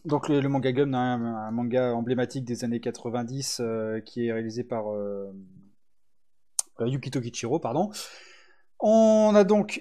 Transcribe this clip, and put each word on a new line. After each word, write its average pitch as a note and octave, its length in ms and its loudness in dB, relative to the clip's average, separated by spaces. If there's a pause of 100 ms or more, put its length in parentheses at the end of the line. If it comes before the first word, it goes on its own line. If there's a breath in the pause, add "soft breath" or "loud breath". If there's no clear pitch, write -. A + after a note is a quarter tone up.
donc D3 240 -2
le, C#3+ 140 4
le C#3 80 0
manga C3+ 240 0
Gun, C#3 200 2
hein, B2 280 0
un, A2+ 260 -6
un A2 40 -8
manga A#2+ 440 0
emblématique B2 480 -2
des A#2+ 220 -6
années A#2 160 -4
quatre-vingt-dix, A#2+ 800 -6
euh, A2 400 -4
qui A#2 260 -6
est A2+ 60 -2
réalisé A2+ 320 -6
par, A2 280 -6
euh, G2+ 380 -6 (1500)
euh, A#2 80 0
Yukito C3 320 -4
Kichiro, A#2 380 -6
pardon. D3 300 -2 (920 loud breath)
On A3 520 6
a G#3 120 10
donc G#3 360 2